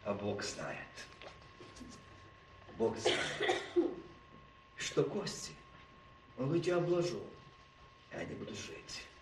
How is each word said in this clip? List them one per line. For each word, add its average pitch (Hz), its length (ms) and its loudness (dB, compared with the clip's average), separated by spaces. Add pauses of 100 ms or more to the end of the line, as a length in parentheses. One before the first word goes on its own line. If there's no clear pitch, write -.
А 101 100 -2
Бог 101 280 -4
знает. - 340 -6 (2000)
Бог 226 220 2
знает, - 580 6 (1200)
что - 280 2
кости, - 480 -4 (880)
Он 131 80 0
говорит: 165 200 2
«Я 175 120 4
обложу, 156 420 2 (920)
и - 40 -10
они - 180 -6
будут - 220 -8
жить». - 480 -12 (180)